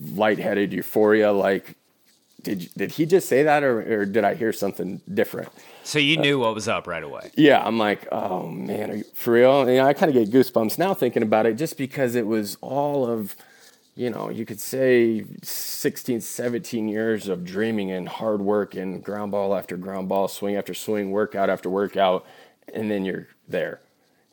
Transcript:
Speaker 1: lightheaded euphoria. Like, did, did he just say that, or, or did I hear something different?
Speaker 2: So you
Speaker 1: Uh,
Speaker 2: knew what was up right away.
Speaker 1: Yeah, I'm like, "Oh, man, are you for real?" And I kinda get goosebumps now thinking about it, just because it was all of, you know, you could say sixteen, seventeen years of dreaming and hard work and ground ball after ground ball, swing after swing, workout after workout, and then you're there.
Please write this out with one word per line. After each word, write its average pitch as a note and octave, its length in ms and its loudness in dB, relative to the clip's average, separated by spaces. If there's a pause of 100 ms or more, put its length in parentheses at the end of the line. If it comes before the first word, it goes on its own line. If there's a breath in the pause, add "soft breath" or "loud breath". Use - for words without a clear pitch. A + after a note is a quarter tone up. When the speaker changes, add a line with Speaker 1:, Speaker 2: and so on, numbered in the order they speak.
(140)
Speaker 1:
lightheaded G2+ 580 0
euphoria. G#2+ 580 4
Like, G2 460 0 (640)
did, F2+ 320 -6
did F#2+ 180 -6
he D#3+ 140 -2
just F3 220 2
say C3 160 4
that, D3 180 4
or, A2+ 380 0
or G2+ 60 0
did G2+ 180 2
I G2+ 100 2
hear A2 180 0
something F#2 480 -6 (120)
different? - 380 -2 (340 loud breath)
Speaker 2:
So D3+ 140 -2
you D3+ 200 4
Speaker 1:
Uh, D3+ 40 2
Speaker 2:
knew C#3+ 180 2
what A2 140 2
was G#2+ 140 -4
up F#2 180 -2
right E2 180 -6
away. C2+ 320 -12
Speaker 1:
Yeah, C#3 280 8
I'm A2+ 140 0
like, G#2 320 0
"Oh, F#2+ 380 -4
man, G#2 420 -6
are G#2+ 60 -8
you G#2 80 -8 (100)
for A#2+ 200 0
real?" C3 260 8
And B2+ 200 4
I C#3 120 6
kinda D#3 200 2
get A2+ 180 4
goosebumps A#2 460 4
now F#3 160 0
thinking A#2+ 300 0
about A2 240 4
it, A2+ 80 4
just D#3 220 -4
because C3 380 -2
it A#2+ 120 0
was G#2+ 360 -2
all C#3+ 440 -2
of, A2 300 -6 (580 loud breath)
you A#2+ 160 -4
know, G#2 180 -8
you A2+ 160 -8
could G#2 160 -12
say A#2+ 640 2 (180)
sixteen, - 800 -6
seventeen A#2 640 -6
years G#2+ 420 -2
of F2+ 160 -4
dreaming G2+ 460 -2
and F2+ 180 -6
hard G#2+ 340 -4
work G2+ 320 0
and F#2 280 -8
ground G2+ 300 -8
ball G2 220 0
after F2+ 220 -6
ground F#2+ 320 -8
ball, G2 200 0
swing G2+ 260 -4
after F#2+ 200 -4
swing, G#2 360 -4
workout G2 380 0
after F#2 220 -2
workout, F#2+ 540 2 (480 loud breath)
and G#2+ 180 -4
then G2 140 -2
you're F2 220 -6 (220)
there. D#2+ 320 -4 (520)